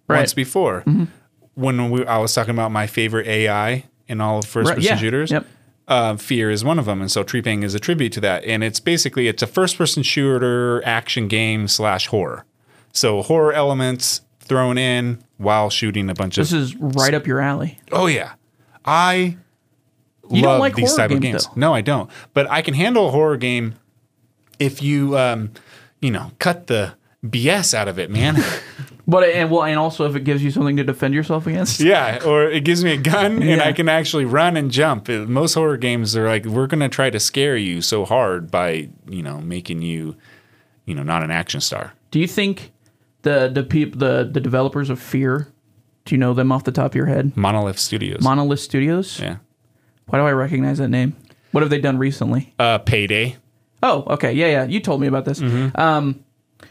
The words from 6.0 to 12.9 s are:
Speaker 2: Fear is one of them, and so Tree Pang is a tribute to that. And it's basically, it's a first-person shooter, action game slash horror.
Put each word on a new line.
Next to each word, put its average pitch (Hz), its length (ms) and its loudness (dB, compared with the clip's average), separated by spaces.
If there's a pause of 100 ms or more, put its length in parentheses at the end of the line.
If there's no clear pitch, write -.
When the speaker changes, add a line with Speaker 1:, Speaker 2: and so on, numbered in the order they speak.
Speaker 2:
Fear 113 360 -2
is 107 120 -2
one 160 160 2
of 117 60 -2
them, 98 160 -2
and 95 100 -4
so 104 100 0
Tree 117 200 -4
Pang 107 220 -2
is 101 120 -4
a 104 40 -2
tribute 139 340 -2
to 104 80 -6
that. 95 240 2
And 110 180 0
it's 107 160 -4
basically, 143 480 0
it's 110 160 -2
a 113 40 -2
first-person 175 560 0
shooter, 123 840 2
action 113 420 -2
game 110 400 0
slash 104 400 0
horror. 85 380 -2 (480)